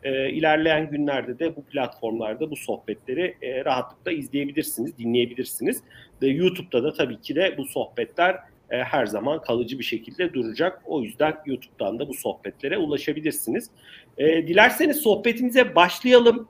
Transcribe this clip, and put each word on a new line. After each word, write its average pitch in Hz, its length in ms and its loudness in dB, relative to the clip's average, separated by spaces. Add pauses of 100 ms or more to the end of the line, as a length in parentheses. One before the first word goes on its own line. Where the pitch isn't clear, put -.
E, 135 260 -2
ilerleyen 156 600 2
günlerde 139 500 -2
de 160 160 -2
bu 143 80 -16
platformlarda 117 880 -4
bu 143 40 -8
sohbetleri, 131 880 -6
e, 131 240 -6
rahatlıkla 131 460 -2
izleyebilirsiniz, 143 840 -4
dinleyebilirsiniz. 123 880 -2 (380)
Ve 135 60 2
YouTube'da 175 560 0
da 151 100 -2
tabii 127 280 -4
ki 139 140 -8
de 180 220 0
bu 135 80 -6
sohbetler, 147 720 -2 (340)
e, 120 80 -2
her 127 280 0
zaman 110 360 -2
kalıcı 120 380 -2
bir 120 40 -8
şekilde 123 500 -6
duracak. 127 520 -2
O 156 160 -4
yüzden 147 320 0 (120)
YouTube'dan 117 540 -6
da 143 80 -6
bu 127 60 -10
sohbetlere 120 640 -6
ulaşabilirsiniz. 151 920 -4 (460)
E, 160 300 2
dilerseniz 247 500 4
sohbetimize 233 760 2
başlayalım. 233 760 6